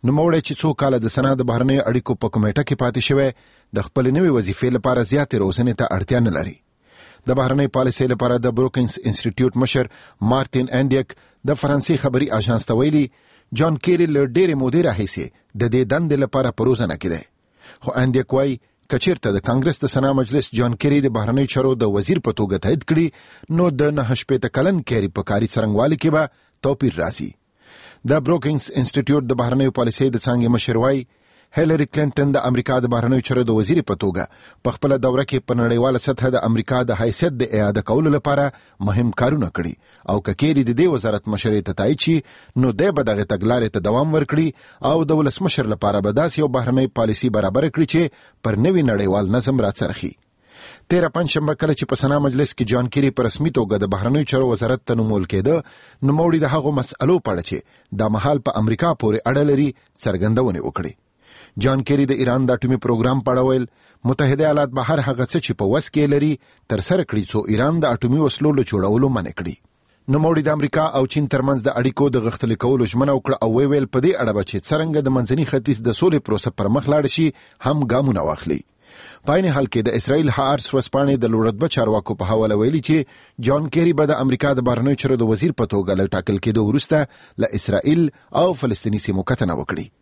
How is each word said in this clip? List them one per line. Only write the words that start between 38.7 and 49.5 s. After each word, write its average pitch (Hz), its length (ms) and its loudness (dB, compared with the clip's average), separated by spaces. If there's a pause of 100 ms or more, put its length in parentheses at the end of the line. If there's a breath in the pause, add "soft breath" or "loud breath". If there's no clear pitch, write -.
مهم 110 320 0
کارونه 123 380 0
کړي 85 160 -6 (400 soft breath)
او - 20 0 (120)
که 98 120 -2
کیری 143 240 2
د 117 140 -2
دې 170 160 4
وزارت 107 400 -2
مشرۍ 107 340 0
ته 92 120 -6
تایید 127 260 0
شي، 165 80 2 (480 loud breath)
نو 131 100 2
دی 139 240 0
به 147 140 0
دغې 104 220 0
تګلارې 110 440 0
ته 90 100 -4
دوام 143 300 0
ورکړي 156 320 0 (420 loud breath)
او 160 200 2
د 156 100 2
ولسمشر 143 540 -2
لپاره 101 260 0
به 104 180 0
داسې 156 240 0
یو 147 140 2
بهرنۍ 127 300 0 (120)
پالیسي 113 380 0
برابره 120 400 0
کړي 156 160 2
چې 165 100 2 (400 soft breath)
پر 110 220 0
نوي 175 240 2
نړیوال 101 480 0
نظم 127 300 0